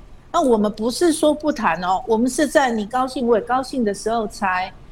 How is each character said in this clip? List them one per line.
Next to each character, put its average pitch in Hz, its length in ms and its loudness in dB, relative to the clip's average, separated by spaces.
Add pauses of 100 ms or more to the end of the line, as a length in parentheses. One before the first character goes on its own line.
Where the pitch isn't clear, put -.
(320)
那 339 100 2
我 247 160 4
们 208 120 2
不 214 200 -4
是 330 220 2
说 302 200 2
不 302 180 -2
谈 185 320 -2
哦， 185 240 0
我 220 100 2
们 240 120 2
是 294 180 0
在 269 240 4
你 220 160 -2
高 254 200 -2
兴 254 200 -4
我 233 120 4
也 233 60 -2
高 254 180 0
兴 262 200 -4
的 202 120 0
时 214 160 -6
候 226 180 -2
才 185 420 -4 (220)